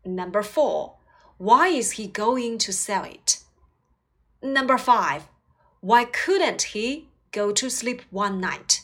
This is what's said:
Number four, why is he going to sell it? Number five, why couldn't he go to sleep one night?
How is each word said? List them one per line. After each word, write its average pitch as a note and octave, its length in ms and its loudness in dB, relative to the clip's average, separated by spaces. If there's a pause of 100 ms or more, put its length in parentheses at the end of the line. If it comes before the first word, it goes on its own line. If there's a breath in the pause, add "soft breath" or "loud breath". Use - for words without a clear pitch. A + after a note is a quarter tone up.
Number F#3 380 -2
four, G3+ 540 0 (420 soft breath)
why A#3+ 300 6
is C#4 240 0
he A3 120 -8
going A#3 540 -2
to G3+ 120 -2
sell F#3+ 320 -2
it? - 360 -4 (1040)
Number C4+ 340 2
five, E3+ 500 2 (540)
why A#3 240 4
couldn't D#4 560 0 (120)
he C4 360 -6 (220)
go G#3 200 -2
to B3 200 -2
sleep A#3+ 400 -6
one G3 280 -4
night? - 440 -2